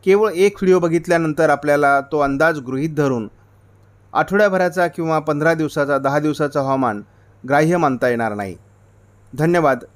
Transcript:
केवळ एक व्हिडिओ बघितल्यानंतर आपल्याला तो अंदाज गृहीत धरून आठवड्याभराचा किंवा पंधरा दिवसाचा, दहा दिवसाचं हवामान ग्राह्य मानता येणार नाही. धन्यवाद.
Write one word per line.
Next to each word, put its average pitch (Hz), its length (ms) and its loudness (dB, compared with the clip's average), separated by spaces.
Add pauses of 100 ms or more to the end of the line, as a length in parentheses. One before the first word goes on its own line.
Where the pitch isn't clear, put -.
केवळ 202 260 2
एक 196 260 0
व्हिडिओ 185 220 4
बघितल्यानंतर 165 720 0
आपल्याला 143 500 2
तो 139 180 -6
अंदाज 147 400 0
गृहीत 135 380 -6
धरून 131 320 -2 (840)
आठवड्याभराचा 180 760 0
किंवा 165 320 -4
पंधरा 156 360 0
दिवसाचा, 147 440 -2
दहा 139 200 0
दिवसाचं 147 420 -2
हवामान 131 420 -2 (460)
ग्राह्य 156 280 2
मानता 131 320 0
येणार 117 260 -2
नाही. 98 220 -8 (840)
धन्यवाद. 156 400 2 (180)